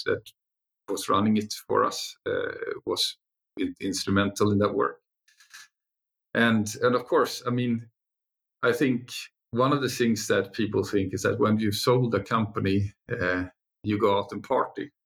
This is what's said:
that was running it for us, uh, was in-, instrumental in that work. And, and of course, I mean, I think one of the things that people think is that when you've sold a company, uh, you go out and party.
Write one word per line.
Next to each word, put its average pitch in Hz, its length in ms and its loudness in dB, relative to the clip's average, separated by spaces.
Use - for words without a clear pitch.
that 101 160 -2
was 95 180 -6
running 107 300 2
it 107 160 -4
for 107 180 2
us, - 300 -6
uh, - 240 -4
was - 320 -4
in-, 90 220 -4
instrumental 101 720 0
in 101 80 2
that 104 160 2
work. 120 240 -2
And, 113 360 4
and 123 140 4
of 123 100 0
course, 135 400 2
I 123 60 -2
mean, 120 360 -2
I 120 100 4
think 123 380 0
one 131 220 2
of 139 80 0
the 123 80 0
things 117 380 0
that 98 260 0
people 104 300 0
think 95 300 0
is - 80 -4
that 107 180 0
when 107 200 4
you've 104 160 0
sold 123 400 2
a - 80 4
company, 101 680 0
uh, 90 340 -2
you 104 160 0
go 101 180 4
out 101 140 -4
and 101 120 -8
party. - 480 -2